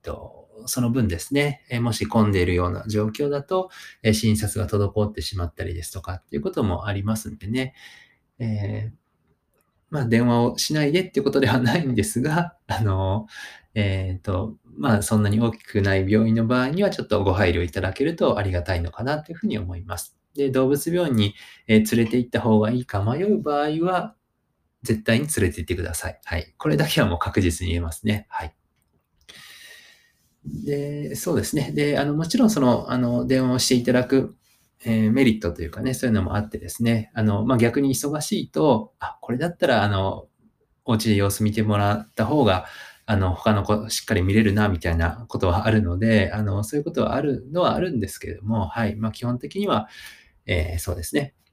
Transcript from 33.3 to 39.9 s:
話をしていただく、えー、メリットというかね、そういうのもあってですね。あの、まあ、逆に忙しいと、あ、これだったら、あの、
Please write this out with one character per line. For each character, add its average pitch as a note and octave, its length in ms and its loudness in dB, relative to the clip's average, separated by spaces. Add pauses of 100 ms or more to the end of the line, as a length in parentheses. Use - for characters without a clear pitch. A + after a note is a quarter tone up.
話 B2 80 2
を B2 40 0
し - 80 0
て C3 80 4
い A#2+ 80 2
た B2+ 100 2
だ B2 100 4
く、 B2+ 320 0 (480)
え A2 240 2
ー、 G#2+ 40 4
メ C3 140 4
リ A2 120 4
ッ - 20 -8
ト F2 140 -2
と E2+ 100 -8
い D#2 40 -6
う - 40 -10
か - 100 -10
ね、 B2+ 140 -2
そ B2+ 100 -4
う A#2+ 40 2
い A2+ 40 4
う - 20 4
の F#2 60 2
も F2+ 140 -2
あ G#2 40 2
っ G#2+ 100 -4
て - 100 -10
で F#2 100 -12
す - 140 -6
ね。 A2+ 320 0
あ A2 80 0
の、 G#2 220 2
ま B2+ 100 2
あ、 - 20 2
逆 A#2 240 4
に C3+ 140 2
忙 D3 260 -4
し E3+ 220 -4
い - 80 -12
と、 C#3+ 480 2
あ、 - 220 -10
こ - 100 -8
れ B2+ 80 -2
だ E3+ 80 -2
っ E3+ 100 -6
た - 80 0
ら、 G#2+ 180 4
あ G#2 60 2
の、 F#2+ 380 -2 (560)